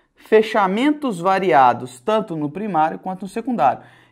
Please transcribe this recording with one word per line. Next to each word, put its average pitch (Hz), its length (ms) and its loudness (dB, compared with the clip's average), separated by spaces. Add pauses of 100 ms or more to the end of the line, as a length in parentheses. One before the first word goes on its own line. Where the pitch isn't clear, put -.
(160)
fechamentos 220 1040 0
variados, 156 800 2
tanto 214 360 -2
no 147 140 -6
primário 175 480 -2
quanto 185 240 -12
no 202 60 -12
secundário. 165 560 -2 (280)